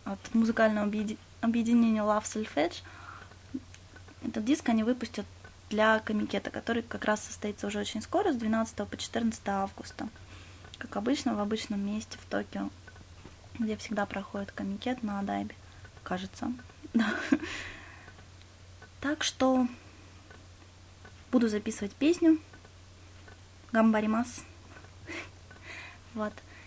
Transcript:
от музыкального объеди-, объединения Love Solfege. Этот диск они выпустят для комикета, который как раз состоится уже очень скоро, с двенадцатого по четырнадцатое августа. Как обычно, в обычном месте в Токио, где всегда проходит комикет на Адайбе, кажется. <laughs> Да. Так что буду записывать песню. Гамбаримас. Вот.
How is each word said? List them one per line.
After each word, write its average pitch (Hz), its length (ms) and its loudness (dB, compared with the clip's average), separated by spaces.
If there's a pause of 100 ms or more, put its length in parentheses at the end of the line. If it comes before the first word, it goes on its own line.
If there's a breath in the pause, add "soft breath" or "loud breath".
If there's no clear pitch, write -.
от - 280 -6
музыкального 220 540 4
объеди-, 214 300 -2 (240)
объединения 233 600 6
Love 208 220 2
Solfege. 285 580 -2 (1400 loud breath)
Этот 226 220 -2
диск 294 240 2
они 220 140 4
выпустят 226 420 -2 (440)
для 220 300 6
комикета, 214 500 -2
который 233 340 -2
как 208 220 -8
раз 214 160 2
состоится - 460 -6
уже 208 120 -4
очень 208 220 -4
скоро, 370 300 2
с 269 40 2
двенадцатого 220 520 0
по - 100 -8
четырнадцатое 226 580 -2
августа. - 540 -4 (680 loud breath)
Как - 200 -8
обычно, 233 380 0
в 208 40 0
обычном 208 460 -2
месте 214 360 -6
в - 40 -18
Токио, 98 440 -4 (880)
где 214 180 -2
всегда 202 280 -4
проходит 202 460 -6
комикет 208 520 -4
на 202 160 -2
Адайбе, 202 360 -2 (480 loud breath)
кажется. 190 540 -4
<laughs> - 360 -12
Да. 220 200 4 (1900 loud breath)
Так 294 220 0
что 262 440 4 (1600 loud breath)
буду 240 160 6
записывать 208 460 -2
песню. 320 460 6 (1300)
Гамбаримас. 220 720 4 (1700 loud breath)
Вот. 214 180 -4 (340 loud breath)